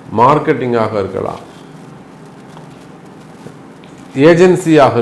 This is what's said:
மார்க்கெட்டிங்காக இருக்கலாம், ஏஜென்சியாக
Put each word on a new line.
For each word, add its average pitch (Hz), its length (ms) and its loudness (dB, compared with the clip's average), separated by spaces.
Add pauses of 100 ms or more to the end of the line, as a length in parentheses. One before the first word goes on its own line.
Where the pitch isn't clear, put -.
(220)
மார்க்கெட்டிங்காக 123 680 -2 (100)
இருக்கலாம், 95 420 -10 (2750)
ஏஜென்சியாக 160 720 2